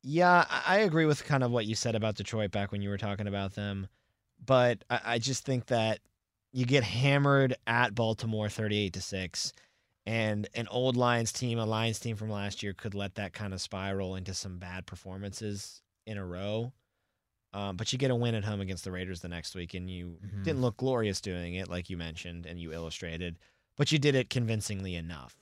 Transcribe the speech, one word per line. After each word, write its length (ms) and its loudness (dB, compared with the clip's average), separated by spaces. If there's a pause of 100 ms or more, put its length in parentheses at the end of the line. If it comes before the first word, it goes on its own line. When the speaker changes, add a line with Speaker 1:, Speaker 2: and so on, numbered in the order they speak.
Speaker 1:
yeah, 460 8
I, 280 2
I 40 8
agree 260 6
with 180 4
kind 180 2
of 80 2
what 160 2
you 80 0
said 200 0
about 200 2
Detroit 360 -2
back 220 -2
when 80 -2
you 100 -2
were 80 -2
talking 280 -4
about 280 -4
them, 340 -4 (560)
but 440 4
I, 160 0
I 140 0
just 260 -2
think 220 -2
that 320 2 (540)
you 120 2
get 200 6
hammered 720 6 (100)
at 280 4
Baltimore 540 0
thirty-eight 460 0
to 60 -6
six, 520 -4 (540)
and 480 0
an 160 -4
old 260 2
Lions 360 4
team, 260 -2
a 80 0
Lions 320 0
team 180 -4
from 140 -6
last 320 -4
year, 100 -4
could 220 -8
let 220 -4
that 160 -6
kind 200 -6
of 80 -6
spiral 540 -4
into 200 -8
some 240 -8
bad 280 -10
performances 960 -10 (240)
in 120 -8
a 60 -6
row. 480 -4 (800)
Um, 240 -6
but 160 -4
you 60 -4
get 120 2
a 40 2
win 200 0
at 100 -2
home 160 -2
against 240 -6
the 80 -6
Raiders 280 -6
the 80 -10
next 260 -8
week, 200 -10
and 160 -8
you 340 -10
Speaker 2:
Mm-hmm. 200 -8
Speaker 1:
didn't 180 0
look 140 0
glorious 440 0
doing 340 -6
it, 140 -4
like 220 -6
you 60 -4
mentioned 500 -10
and 140 -12
you 120 -8
illustrated, 680 -6 (380)
but 160 2
you 60 4
did 160 4
it 160 2
convincingly 640 -2
enough. 480 -10